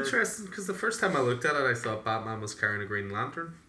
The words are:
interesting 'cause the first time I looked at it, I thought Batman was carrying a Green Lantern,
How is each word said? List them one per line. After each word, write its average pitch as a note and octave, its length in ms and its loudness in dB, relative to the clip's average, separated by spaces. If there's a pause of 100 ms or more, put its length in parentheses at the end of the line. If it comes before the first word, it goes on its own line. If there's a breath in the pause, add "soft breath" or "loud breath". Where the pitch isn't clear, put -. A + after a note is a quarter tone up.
interesting G#3 440 0
'cause F#3+ 180 -6
the F3 80 -2
first A3 260 0
time F3+ 160 4
I C#3 40 4
looked B2 260 2
at D3 100 4
it, C#3 80 2
I B2+ 80 4
thought A2 320 -2
Batman A2 380 0
was G#2 120 -6
carrying G#2 280 0
a - 40 -4
Green G2+ 240 -2
Lantern, C3+ 440 -4 (140)